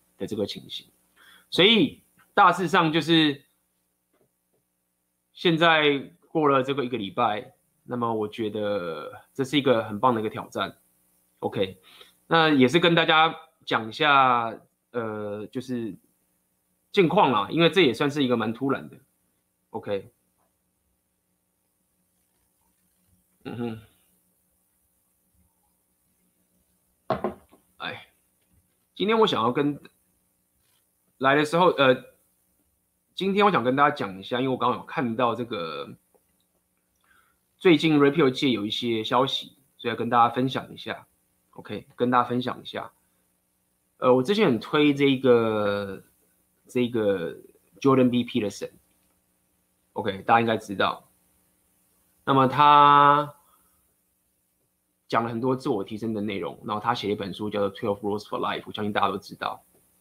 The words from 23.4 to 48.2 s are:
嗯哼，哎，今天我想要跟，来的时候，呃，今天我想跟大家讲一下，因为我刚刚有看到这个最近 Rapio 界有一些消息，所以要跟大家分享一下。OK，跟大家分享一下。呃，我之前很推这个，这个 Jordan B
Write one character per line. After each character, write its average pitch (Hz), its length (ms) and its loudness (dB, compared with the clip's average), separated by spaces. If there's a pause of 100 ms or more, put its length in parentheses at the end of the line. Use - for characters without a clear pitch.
嗯 113 340 -8 (3250)
哼， - 80 -2 (600)
哎， - 300 -12 (880)
今 185 140 -4
天 226 100 0
我 220 80 4
想 110 160 0
要 117 100 0
跟， 143 280 -2 (1400)
来 135 180 2
的 151 100 2
时 156 100 -4
候， 175 120 4
呃， 131 280 4 (1200)
今 190 180 -2
天 202 120 4
我 202 60 4
想 131 120 0
跟 127 120 0
大 143 140 4
家 143 60 -2
讲 98 240 -8
一 95 40 -16
下， 123 160 -4
因 131 60 -2
为 131 60 -2
我 123 60 -2
刚 117 120 -2
刚 104 100 -4
有 - 60 -18
看 117 300 -6
到 120 180 0
这 117 120 -8
个 82 500 -10 (1600)
最 170 200 6
近 156 220 2
Rapio 143 300 4
界 131 200 0
有 104 160 -2
一 110 40 -6
些 113 340 -4
消 127 220 0
息， - 320 -8 (200)
所 123 100 -12
以 - 20 -4
要 113 60 -4
跟 117 140 -6
大 120 120 4
家 120 120 4
分 131 160 -2
享 - 240 -10
一 - 40 -18
下。 - 280 -14 (460)
OK， - 440 -14
跟 123 160 -2
大 123 80 2
家 120 40 2
分 123 160 -4
享 117 220 -8
一 - 40 -20
下。 - 260 -12 (1080)
呃， 127 160 4
我 127 80 4
之 190 140 -2
前 214 100 2
很 120 140 2
推 147 340 2
这 139 240 2
个， 107 880 0 (640)
这 123 200 -2
个 101 480 -2 (460)
Jordan 131 300 4
B 120 120 0